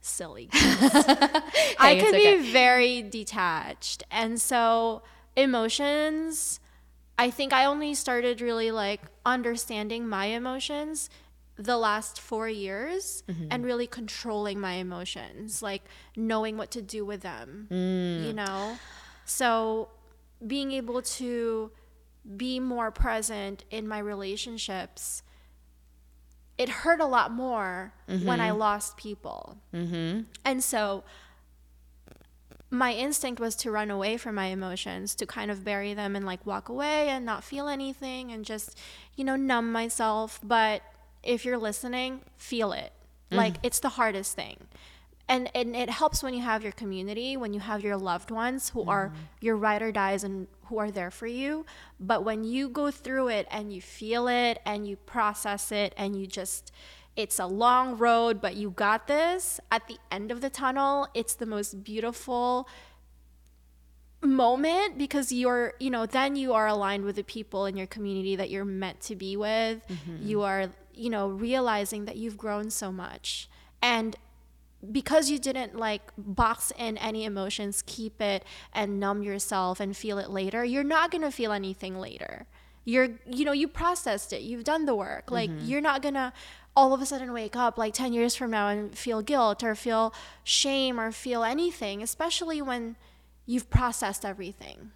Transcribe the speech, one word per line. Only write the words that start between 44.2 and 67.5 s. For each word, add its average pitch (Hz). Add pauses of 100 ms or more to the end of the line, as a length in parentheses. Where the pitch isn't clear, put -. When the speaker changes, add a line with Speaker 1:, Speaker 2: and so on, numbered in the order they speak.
Speaker 1:
thing. - (720)
And, 254
and 240
it 240
helps 302
when 262
you 247
have 226
your 208
community, 214
when 226
you 208
have 208
your 202
loved 185
ones 240
who 240
are 196
Speaker 2:
Mm-hmm. 156 (220)
Speaker 1:
your 226
ride 208
or 220
dies 196
and 190 (180)
who 226
are 214
there 185
for -
you. 277 (360)
But 190
when 220
you 254
go 285
through 262
it 214
and 208
you 180
feel 233
it 240
and 208
you 202
process 208
it 208
and 196
you 196
just, - (460)
it's 214
a 185
long 240
road, 233
but 185
you 202
got 208
this. 330 (100)
At 226
the - (140)
end 202
of 240
the 269
tunnel, 277
it's 233
the 226
most 208
beautiful 240 (1500)
moment 285
because 277
you're, 247
you 262
know, 233
then 269
you 262
are 220
aligned 202
with 202
the 202
people 202